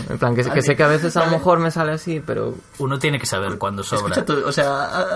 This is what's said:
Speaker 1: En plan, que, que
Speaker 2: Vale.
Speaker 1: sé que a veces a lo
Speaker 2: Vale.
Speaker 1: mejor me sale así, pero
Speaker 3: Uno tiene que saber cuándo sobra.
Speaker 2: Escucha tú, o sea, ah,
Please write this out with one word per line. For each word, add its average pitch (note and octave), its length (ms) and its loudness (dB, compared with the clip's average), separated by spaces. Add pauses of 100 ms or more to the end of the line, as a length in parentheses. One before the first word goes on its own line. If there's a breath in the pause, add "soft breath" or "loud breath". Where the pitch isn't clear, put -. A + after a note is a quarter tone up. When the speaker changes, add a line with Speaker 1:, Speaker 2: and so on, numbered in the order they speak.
Speaker 1:
En - 100 -4
plan, A#2+ 160 2
que, B2 80 2
que B2 60 -2
Speaker 2:
Vale. C3+ 140 2
Speaker 1:
sé C3+ 140 2
que D#3 60 4
a D3 60 6
veces D3+ 280 2
a E3+ 40 4
lo E3 60 4
Speaker 2:
Vale. E3 120 2
Speaker 1:
mejor F3 200 4
me E3 120 2
sale D#3 220 -2
así, D#3 320 -6
pero A2+ 300 -4 (240)
Speaker 3:
Uno C3+ 200 -2
tiene C#3+ 200 0
que - 80 -6
saber G2 320 -2
cuándo G2 240 -4
sobra. G#2 320 -2
Speaker 2:
Escucha F3 100 0
tú, D3 220 0
o C#3+ 60 0
sea, C#3+ 180 2
ah, C#3+ 460 -2